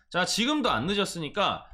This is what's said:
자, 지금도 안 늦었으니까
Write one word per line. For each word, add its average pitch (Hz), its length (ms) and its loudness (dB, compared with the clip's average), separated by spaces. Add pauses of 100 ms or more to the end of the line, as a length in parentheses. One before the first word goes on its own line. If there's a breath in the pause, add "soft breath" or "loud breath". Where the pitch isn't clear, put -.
(100)
자, 180 140 2
지금도 240 460 2
안 120 160 0
늦었으니까 170 880 -2